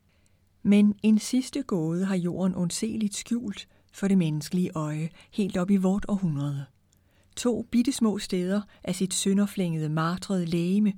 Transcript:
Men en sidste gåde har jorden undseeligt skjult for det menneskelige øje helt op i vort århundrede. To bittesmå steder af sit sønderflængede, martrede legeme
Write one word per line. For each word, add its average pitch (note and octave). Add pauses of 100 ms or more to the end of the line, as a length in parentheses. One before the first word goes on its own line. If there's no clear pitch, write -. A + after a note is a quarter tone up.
(680)
Men G#3
en G#3+
sidste C4
gåde E3+
har G3
jorden F3+
undseeligt G#3+
skjult - (240)
for -
det G3
menneskelige E3
øje D#3 (240)
helt G3
op F3+
i G3+
vort F#3+
århundrede. C#3+ (720)
To A#3
bittesmå A#3
steder F#3+ (220)
af F3+
sit F#3
sønderflængede, F#3+
martrede F3
legeme F#3